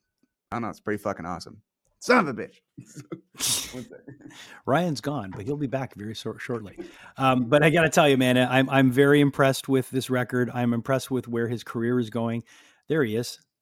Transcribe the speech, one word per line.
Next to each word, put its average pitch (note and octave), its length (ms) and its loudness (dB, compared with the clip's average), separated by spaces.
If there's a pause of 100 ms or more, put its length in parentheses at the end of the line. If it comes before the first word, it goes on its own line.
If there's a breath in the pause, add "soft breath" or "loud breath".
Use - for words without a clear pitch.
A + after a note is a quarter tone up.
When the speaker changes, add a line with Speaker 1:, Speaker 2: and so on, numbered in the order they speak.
(520)
Speaker 1:
I G#2+ 40 -6
don't A#2+ 60 -6
know, A2 60 -6
it's F2+ 100 -12
pretty G#2 240 -4
fucking F#2+ 240 -6
awesome. F2 340 -12 (400)
Son A3 280 2
of - 0 -
a B2+ 140 -6
bitch. - 180 -16 (180)
<laughs> - 960 -8
One B2 100 -12
sec. - 140 -20 (680 loud breath)
Speaker 2:
Ryan's D3+ 340 0
gone, B2+ 300 -8
but F#2+ 140 -12
he'll C#3+ 120 -6
be D3 100 -6
back B2+ 280 -8
very G#2 200 -12
shor-, G#2+ 240 -10
shortly. G#2+ 400 -10 (380 loud breath)
Um, B2+ 320 2
but D3 140 4
I D#3 80 6
gotta D#3+ 180 4
tell - 200 6
you, C3+ 80 6
man, B2+ 220 4
I'm, B2+ 320 2
I'm C3+ 200 6
very C#3+ 300 6
impressed C3+ 480 2
with C3 220 0
this B2+ 200 -4
record. B2 420 0
I'm B2 200 0
impressed A#2+ 380 -2
with B2+ 180 -4
where A#2 200 -2
his A#2 160 -8
career A#2+ 340 -2
is A2+ 120 -2
going. A#2 340 -4 (440 soft breath)
There D3+ 160 2
he G#2+ 120 -2
is. A#2+ 220 -6 (240)